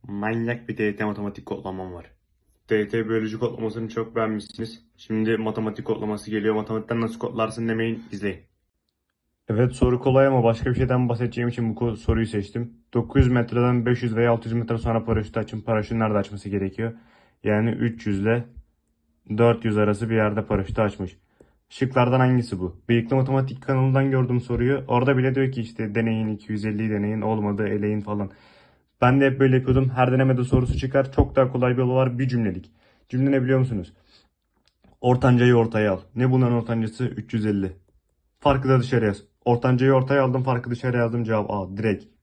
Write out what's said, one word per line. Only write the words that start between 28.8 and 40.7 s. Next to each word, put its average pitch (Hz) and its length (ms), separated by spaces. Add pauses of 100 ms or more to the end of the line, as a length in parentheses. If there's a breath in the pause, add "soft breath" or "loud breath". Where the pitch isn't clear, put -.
Ben 131 200
de 139 60
hep 135 140
böyle 131 160
yapıyordum. 131 340
Her 123 220
denemede 131 320
sorusu 127 340
çıkar. 135 340
Çok - 240
daha 131 160
kolay 123 200
bir 123 60
yolu 127 160
var. 127 240
Bir 123 100
cümlelik. 107 420 (380 soft breath)
Cümle 131 220
ne 139 120
biliyor 131 160
musunuz? 113 340 (1080 soft breath)
"Ortancayı 123 540
ortaya 113 380
al." 95 80 (160)
Ne 127 140
bunların 123 260
ortancası? 113 480
Üç 117 300
yüz 110 120
elli. 98 260 (680)
Farkı 135 280
da 131 120
dışarı 117 240
yaz. 101 180 (220)
Ortancayı 127 480
ortaya 135 300
aldım, 131 200
farkı 123 280